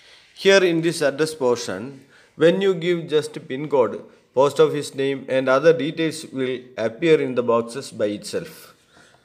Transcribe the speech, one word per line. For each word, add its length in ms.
Here 260
in 200
this 200
address 320
portion, 720
when 260
you 140
give 320
just 400
pin 220
code, 340
post 260
office 340
name 360
and 180
other 240
details 540
will 340
appear 440
in 140
the 60
boxes 500
by 160
itself. 680